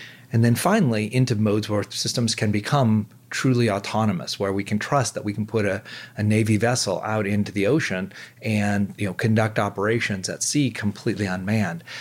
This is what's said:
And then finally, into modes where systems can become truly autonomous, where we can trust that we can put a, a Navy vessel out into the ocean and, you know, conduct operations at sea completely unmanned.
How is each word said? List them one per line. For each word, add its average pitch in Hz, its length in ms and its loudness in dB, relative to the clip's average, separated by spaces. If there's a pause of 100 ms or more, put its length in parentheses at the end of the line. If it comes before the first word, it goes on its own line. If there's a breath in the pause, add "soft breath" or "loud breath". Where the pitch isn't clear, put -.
(320 loud breath)
And 117 120 4
then 117 120 4
finally, 127 580 2
into 127 220 2
modes 107 320 2
where 104 220 0
systems 117 440 -2
can 107 160 0
become 110 560 2 (240)
truly 120 400 2
autonomous, 101 680 -2
where 98 140 -2
we 98 120 -2
can 107 160 -2
trust 139 340 0
that - 100 -8
we 104 80 -4
can 107 140 -4
put 107 180 0
a, 98 160 0 (360 loud breath)
a 104 80 -2
Navy 107 320 4
vessel 110 460 0
out 107 220 -2
into 101 280 0
the 98 160 0
ocean 95 440 0 (300 loud breath)
and, 104 540 0
you 104 100 -4
know, 90 80 -4
conduct 110 460 2
operations 101 680 -2
at 82 140 -8
sea 139 280 0
completely 104 560 -2
unmanned. 92 580 -2 (160 loud breath)